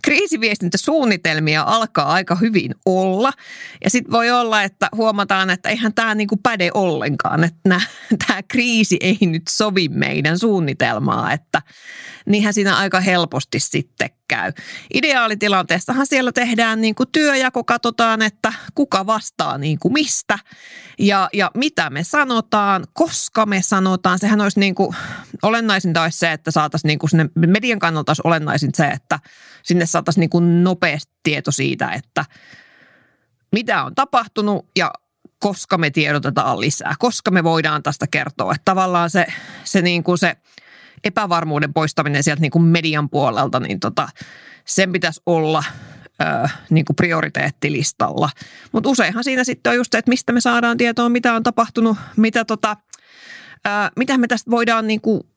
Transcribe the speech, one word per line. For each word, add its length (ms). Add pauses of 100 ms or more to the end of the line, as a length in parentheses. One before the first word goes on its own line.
kriisiviestintäsuunnitelmia 1600
alkaa 500
aika 220
hyvin 400 (120)
olla. 460 (520)
Ja 60
sit 200
voi 200
olla, 320
että 340
huomataan, 540
että 180
eihän 260
tää, 200
niinku, 220
päde 380
ollenkaan, 720
että 240
nää, 120 (260)
<laughs> 200
tää 160
kriisi 580
ei 200
nyt 280
sovi 400
meidän 500
suunnitelmaa, 920
että 300 (640)
niinhän 280
siinä 220
aika 240
helposti 600
sitten 500 (180)
käy. 240 (420)
Ideaalitilanteessahan 1120
siellä 260
tehdään, 480
niinku, 260
työjako, 580
katsotaan, 580
että 300 (220)
kuka 320
vastaa, 520
niinku, 320
mistä 480 (600)
ja, 340
ja 220
mitä 360
me 140
sanotaan, 880
koska 540
me 160
sanotaan. 560
Sehän 220
olisi, 200
niinku, 340 (480)
olennaisinta 600
olisi 160
se, 140
että 180
saataisiin, 380
niinku, 200
sinne 260
median 440
kannalta 320
olisi 140
olennaista 280
haluaisin 220
se, 120
että 320 (440)
sinne 240
saataisiin 340
niinku 200
nopeasti 720 (100)
tieto 280
siitä, 400
että 340 (1300)
mitä 320
on 100
tapahtunut 720 (100)
ja 160 (460)
koska 400
me 120
tiedotetaan 680
lisää, 380
koska 320
me 140
voidaan 380
tästä 240
kertoa. 480
Että 100
tavallaan 460
se, 160 (380)
se, 180
niinku 340
se 200 (680)
epävarmuuden 680
poistaminen 500
sieltä 180
niinku 180
median 520
puolelta, 500
niin 200
tota, 280 (560)
sen 280
pitäisi 340
olla, 380 (560)
ö, 280 (220)
niinku 220
prioriteettilistalla. 1400 (420)
Mut 140
useinhan 380
siinä 200
sitten 260
on 60
just 160
se, 60
että 100
mistä 240
me 80
saadaan 360
tietoa, 320
mitä 260
on 80
tapahtunut, 540 (200)
mitä 280
tota, 320 (880)
ö, 40 (260)
mitä 220
me 80
tästä 240
voidaan 360
niinku 400 (100)